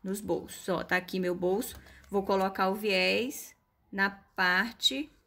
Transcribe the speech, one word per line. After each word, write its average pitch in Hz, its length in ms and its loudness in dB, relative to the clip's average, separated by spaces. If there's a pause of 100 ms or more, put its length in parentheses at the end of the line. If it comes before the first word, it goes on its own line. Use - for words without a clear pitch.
nos 196 180 -6
bolsos. - 480 -6
Ó, 175 140 0
tá 185 140 0
aqui 180 240 -2
meu 180 160 0
bolso. 185 420 0 (320)
Vou 196 120 0
colocar 190 480 2
o 196 40 0
viés 208 800 0 (380)
na 196 160 2
parte 196 1040 0 (140)